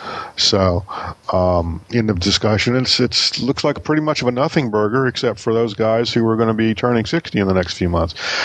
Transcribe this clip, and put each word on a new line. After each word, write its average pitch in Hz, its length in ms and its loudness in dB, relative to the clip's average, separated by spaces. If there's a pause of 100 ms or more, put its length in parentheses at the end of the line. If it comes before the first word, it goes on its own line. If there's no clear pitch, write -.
(360)
So, 92 500 2 (460)
um, 90 480 0 (120)
end 113 180 0
of 87 100 -2
discussion. 107 560 0
It's, 127 240 0
it's - 400 0
looks 123 240 -2
like 143 180 0
pretty 156 200 0
much 151 200 -2
of 123 60 2
a - 20 2
nothing 131 400 0
burger, 107 380 2
except 120 320 -2
for 117 120 0
those 113 220 0
guys 113 400 0
who 117 140 4
are 113 80 4
gonna 113 180 2
be 110 220 2
turning 120 300 0
sixty - 340 -2
in 95 80 2
the 95 60 4
next 90 220 0
few 90 120 0
months. 85 260 0 (300)